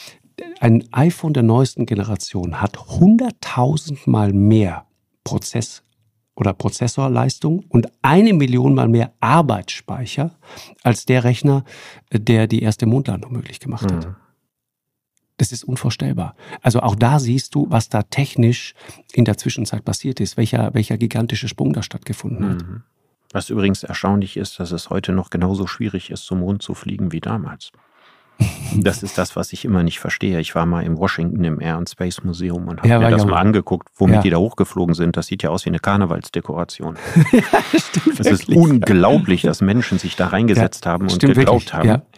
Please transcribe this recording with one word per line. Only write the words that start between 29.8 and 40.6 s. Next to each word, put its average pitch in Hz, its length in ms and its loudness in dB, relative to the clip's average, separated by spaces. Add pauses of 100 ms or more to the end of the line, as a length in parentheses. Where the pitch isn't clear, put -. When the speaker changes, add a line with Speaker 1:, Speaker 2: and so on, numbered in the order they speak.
Speaker 2:
nicht 82 160 -2
verstehe. - 420 -4
Ich - 140 -8
war 85 120 0
mal 85 180 -2
in 82 140 -2
Washington 87 440 -2
im 78 160 -2
Air 80 200 -6
and 87 100 -8
Space - 340 -8
Museum 87 460 -6
und 85 140 -10
hab 113 40 2
Speaker 1:
Ja, 117 120 6
Speaker 2:
mir 113 80 4
Speaker 1:
war 117 40 4
Speaker 2:
das 110 120 4
Speaker 1:
ich - 20 4
auch 101 60 2
Speaker 2:
mal 87 60 2
Speaker 1:
mal. 82 40 4
Speaker 2:
angeguckt, 95 560 2
womit 98 200 6
Speaker 1:
Ja. 104 60 6
Speaker 2:
die 95 80 4
da 82 60 4
hochgeflogen 90 580 0
sind. 85 220 0
Das 82 100 -4
sieht - 160 -8
ja 82 60 -2
aus 85 160 -4
wie 85 60 -4
eine 85 80 -2
Karnevalsdekoration. 85 1200 -4 (180)
Speaker 1:
<laughs> 160 180 6
Ja, 226 80 6 (380)
stimmt - 420 -2
Speaker 2:
Es - 60 2
ist - 220 2
Speaker 1:
wirklich. 175 100 6
Speaker 2:
unglaublich, 104 840 4
dass 82 200 -2
Menschen 101 360 0
sich - 180 -6
da 90 120 0
reingesetzt 113 560 2